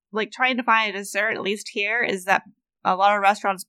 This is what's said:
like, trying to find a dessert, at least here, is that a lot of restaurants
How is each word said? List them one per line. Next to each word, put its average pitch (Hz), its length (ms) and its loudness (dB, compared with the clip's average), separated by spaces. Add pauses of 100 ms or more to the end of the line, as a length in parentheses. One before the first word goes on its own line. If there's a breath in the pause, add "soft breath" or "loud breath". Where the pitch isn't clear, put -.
(100)
like, 214 220 -4
trying 254 240 0
to 247 60 -4
find 220 320 2
a 196 40 -8
dessert, 202 340 -4
at - 100 -8
least 202 320 -6
here, 214 280 -2
is 185 220 -4
that 190 200 4 (380)
a 185 140 0
lot 202 180 4
of 202 60 0
restaurants 196 480 0